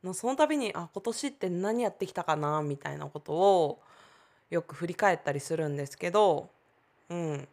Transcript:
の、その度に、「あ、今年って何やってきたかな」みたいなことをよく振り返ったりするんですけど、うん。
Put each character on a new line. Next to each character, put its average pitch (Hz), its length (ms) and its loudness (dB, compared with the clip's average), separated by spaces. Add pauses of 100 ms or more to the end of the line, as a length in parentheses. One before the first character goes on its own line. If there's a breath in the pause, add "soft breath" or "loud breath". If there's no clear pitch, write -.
の、 185 120 -6
そ - 100 -6
の 262 100 0
度 302 220 2
に、 233 160 -2
「あ、 170 180 -8
今 202 120 -10
年 233 240 -4
っ 277 60 -4
て - 180 -6
何 208 320 0
や 208 60 0
っ 165 60 -12
て 190 120 -6
き - 40 -14
た 175 120 -6
か 160 120 0
な」 151 300 0
み 143 120 -4
た 139 140 -10
い 143 60 -10
な 147 80 -10
こ 139 140 -12
と - 140 -8
を 175 500 4 (680 soft breath)
よ 165 140 -2
く - 100 -16
振 170 140 -6
り 170 80 -4
返 190 220 4
っ - 60 -6
た 143 80 -2
り 143 80 -2
す 160 160 -4
る 156 140 -2
ん 143 80 -4
で 143 80 -4
す 139 100 -14
け 175 140 -4
ど、 190 400 4 (600)
う 175 60 -6
ん。 151 380 -4